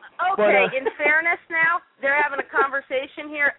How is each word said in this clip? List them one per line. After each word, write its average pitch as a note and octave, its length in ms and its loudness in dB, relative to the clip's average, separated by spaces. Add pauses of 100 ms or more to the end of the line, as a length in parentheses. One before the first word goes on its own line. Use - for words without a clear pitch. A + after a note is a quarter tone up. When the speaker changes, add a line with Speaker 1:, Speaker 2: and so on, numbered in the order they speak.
(360)
Speaker 1:
But, - 160 4
Speaker 2:
okay, - 160 4
Speaker 1:
uh, B3 100 -4
Speaker 2:
in C4+ 80 -4 (140)
fairness D#4+ 480 2
now, E4 320 0 (240)
they're C#4 160 0
having C#4 240 -2
a - 80 -12
conversation C#4 800 -4
here. D4 280 -2